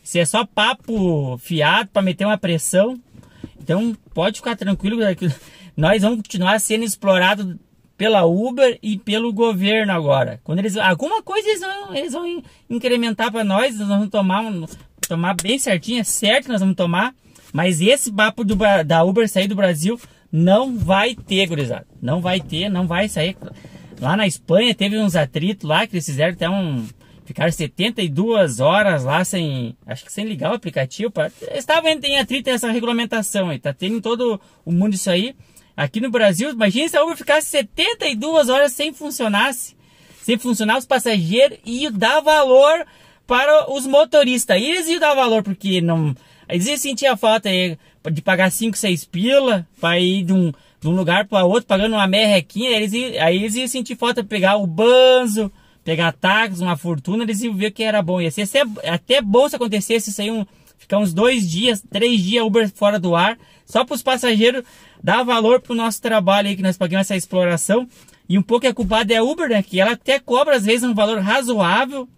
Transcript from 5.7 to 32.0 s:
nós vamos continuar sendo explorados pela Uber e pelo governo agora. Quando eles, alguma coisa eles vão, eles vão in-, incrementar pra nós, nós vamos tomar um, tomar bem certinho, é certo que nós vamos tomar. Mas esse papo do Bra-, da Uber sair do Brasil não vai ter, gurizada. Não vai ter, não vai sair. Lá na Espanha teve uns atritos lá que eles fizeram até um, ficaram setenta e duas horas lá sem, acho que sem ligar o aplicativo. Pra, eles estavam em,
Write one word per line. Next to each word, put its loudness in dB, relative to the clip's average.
nós 2
vamos 2
continuar -2
sendo -2
explorados 0
pela 2
Uber 2
e -4
pelo -4
governo 0
agora. 0
Quando -4
eles, -2
alguma 0
coisa -4
eles -2
vão, -10
eles -6
vão -8
in-, -8
incrementar -2
pra -4
nós, 0
nós -6
vamos 0
tomar 0
um, -8
tomar -2
bem -2
certinho, -2
é -4
certo 0
que -8
nós -2
vamos 2
tomar. 0
Mas 0
esse 2
papo -2
do 0
Bra-, 4
da 2
Uber 2
sair 0
do -4
Brasil 0
não 2
vai 0
ter, -2
gurizada. -6
Não -2
vai -2
ter, -6
não -2
vai -2
sair. -4
Lá 0
na 0
Espanha 2
teve -2
uns 0
atritos -2
lá 0
que -14
eles -4
fizeram -2
até -4
um, -4
ficaram -2
setenta -4
e -2
duas 0
horas 2
lá 0
sem, -6
acho -12
que -20
sem -8
ligar -6
o -2
aplicativo. -6
Pra, -4
eles -8
estavam 0
em, 0